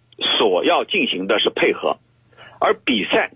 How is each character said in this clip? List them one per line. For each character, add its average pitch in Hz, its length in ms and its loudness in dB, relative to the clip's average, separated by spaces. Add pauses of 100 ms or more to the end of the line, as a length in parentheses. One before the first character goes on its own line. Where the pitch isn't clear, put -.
(380)
所 92 260 2
要 156 200 2
进 160 240 -2
行 92 180 -6
的 104 120 0
是 - 120 0
配 127 240 0
合， - 240 -4 (600)
而 214 140 2
比 110 320 -2
赛 - 320 -2